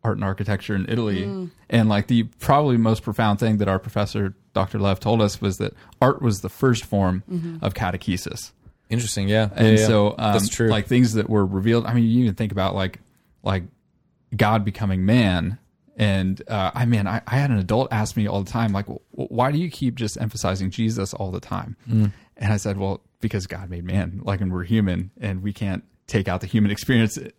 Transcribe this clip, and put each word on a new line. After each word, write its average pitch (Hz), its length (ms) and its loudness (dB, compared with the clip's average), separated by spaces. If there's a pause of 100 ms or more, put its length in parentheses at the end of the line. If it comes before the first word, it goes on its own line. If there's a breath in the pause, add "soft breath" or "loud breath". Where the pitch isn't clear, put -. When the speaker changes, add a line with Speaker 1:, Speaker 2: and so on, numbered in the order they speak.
Speaker 1:
art 107 140 -2
and 104 60 -6
architecture 101 520 -4
in 95 120 -2
Italy, 107 360 -2
Speaker 2:
Mm. 165 260 -8 (200)
Speaker 1:
and, 113 200 4
like, 104 180 0
the 117 160 2 (160)
probably 139 380 2
most 113 260 2
profound 107 360 0
thing 110 180 0
that 101 100 0
our 95 120 2
professor, 101 540 -4 (200)
Doctor 95 260 -2
Lev, 98 200 0
told 110 220 2
us 101 200 0
was 98 160 -2
that 101 160 -6 (280 loud breath)
art 127 200 2
was 107 200 0
the 98 80 -6
first 123 360 0
form 95 460 0
Speaker 2:
Mm-hmm. 170 320 -6
Speaker 1:
of 98 100 -2
catechesis. - 800 -6 (380)
Speaker 3:
Interesting, 110 380 -2
yeah. 107 280 4
Speaker 1:
And 110 120 6
Speaker 3:
Yeah, 107 140 8
yeah. 107 60 4
Speaker 1:
so, 104 300 4
um, 107 160 0
Speaker 3:
That's 104 160 2
true. 113 200 0
Speaker 1:
like, 107 180 0
things 123 260 4
that 110 160 0
were 104 160 4
revealed, 101 400 2
I 117 80 -4
mean, 117 120 4
you 117 180 4
even 107 120 2
think 107 160 -2
about, 95 220 0
like, 95 260 -4 (440)
like, 98 200 0 (720)
God 107 300 4
becoming 95 400 -2
man. 98 520 2 (400)
And, 95 500 0
uh, 98 280 -2
I 120 100 0
mean, 110 220 2
I, 107 200 -4
I 123 100 0
had 143 120 2
an 117 80 2
adult 107 340 0
ask 107 240 -2
me 107 120 0
all 98 160 -2
the 95 80 -10
time, 113 200 0
like, 98 140 -2
"W-, - 140 -12 (140)
w-, 135 160 -8
why 123 220 0
do 147 60 0
you 170 120 -2
keep 127 260 -4
just 110 260 -4
emphasizing 95 480 -2
Jesus 110 440 -2
all 95 180 -6
the 92 80 -6
time?" 92 360 -10 (140)
Speaker 3:
Mm. 110 220 4 (260 loud breath)
Speaker 1:
And 104 160 0
I 104 40 2
said, 98 200 -2
"Well, 98 240 -4 (180)
because 101 280 -4
God 90 220 -12
made 87 140 -8
man, 92 400 -4
like, 98 180 -2
and 95 100 0
we're 90 120 -2
human, 95 460 0 (100)
and 98 220 -4
we 101 120 -4
can't 98 300 -6 (220)
take 98 220 -2
out 95 140 -2
the - 60 -10
human 107 220 4
experience 113 480 2 (220)